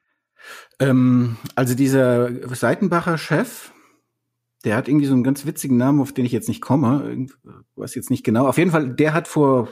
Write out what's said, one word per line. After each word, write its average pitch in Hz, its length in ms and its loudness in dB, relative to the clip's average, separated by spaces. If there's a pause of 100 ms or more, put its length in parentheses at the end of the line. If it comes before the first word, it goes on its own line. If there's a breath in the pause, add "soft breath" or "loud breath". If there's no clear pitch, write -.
(800 loud breath)
Ähm, 127 580 2 (180)
also 127 180 0
dieser 123 560 2 (260)
Seitenbacher 165 600 0
Chef, - 540 -4 (920 soft breath)
der 107 120 -2
hat 113 120 -4
irgendwie 143 200 2
so 135 60 2
einen 123 100 4
ganz 135 220 -2
witzigen 143 320 -2
Namen, 135 240 2
auf - 120 -4
den 127 120 -4
ich 117 60 -4
jetzt 113 160 -4
nicht - 140 -4
komme. 135 420 0
Irgend-, 127 300 -8 (420)
weiß 98 200 -12
jetzt 120 160 -6
nicht 120 120 -4
genau. 123 240 2
Auf 127 100 0
jeden 175 140 2
Fall, 143 220 -2
der 151 200 2
hat 165 140 -4
vor 135 440 2